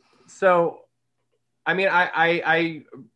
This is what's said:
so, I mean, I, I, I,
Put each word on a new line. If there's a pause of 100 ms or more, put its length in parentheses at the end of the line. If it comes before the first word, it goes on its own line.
(280)
so, (800)
I
mean,
I,
I,
I, (320)